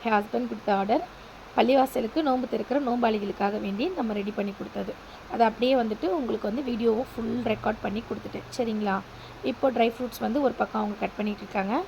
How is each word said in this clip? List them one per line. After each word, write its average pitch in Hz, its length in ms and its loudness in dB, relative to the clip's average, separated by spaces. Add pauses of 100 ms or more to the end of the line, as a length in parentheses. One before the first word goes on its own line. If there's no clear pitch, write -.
என் 226 120 4
ஹஸ்பண்ட் 233 360 0
கொடுத்த 208 280 2
ஆர்டர். 226 240 4 (520)
பள்ளிவாசலுக்கு 254 720 4
நோன்பு 254 240 2
திறக்கிற 226 380 0
நோம்பாளிகளுக்காக 214 760 0
வேண்டி 202 200 -2 (120)
நம்ம 226 160 -2
ரெடி 202 240 -2
பண்ணி 202 220 -2
கொடுத்தது. 202 340 -6 (400)
அதை 226 180 4
அப்படியே 247 320 2
வந்துட்டு 220 240 -2 (120)
உங்களுக்கு 226 320 -2
வந்து 254 200 -2
வீடியோவை 233 400 2
ஃபுல் 233 300 -4 (120)
ரெக்கார்ட் 220 320 -2
பண்ணி 202 240 -2
கொடுத்துட்டேன். 208 380 -8 (100)
சரிங்களா? 214 400 0 (540)
இப்போ 262 260 2
ட்ரை 233 180 6
ஃப்ரூட்ஸ் 240 320 -6
வந்து 226 200 2
ஒரு - 140 4
பக்கம் 214 220 0
அவங்க 208 180 -4
கட் 196 160 -4
பண்ணிட்டு 208 280 -2
இருக்காங்க. 196 300 -2 (140)